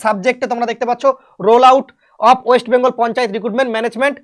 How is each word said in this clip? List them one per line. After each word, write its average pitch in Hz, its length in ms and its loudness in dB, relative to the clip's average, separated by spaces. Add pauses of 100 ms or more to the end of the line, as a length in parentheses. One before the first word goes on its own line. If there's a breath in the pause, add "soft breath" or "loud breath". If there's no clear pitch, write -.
সাবজেক্টে 233 480 -2
তোমরা 233 180 -4
দেখতে 233 200 -6
পাচ্ছ 240 140 -4 (420 loud breath)
roll 240 260 4
out 277 140 2 (440 soft breath)
of 254 60 4 (140)
West 247 220 2
Bengal 247 280 2
Panchayat 233 360 -2
Recruitment 233 400 -4
Management 233 480 -4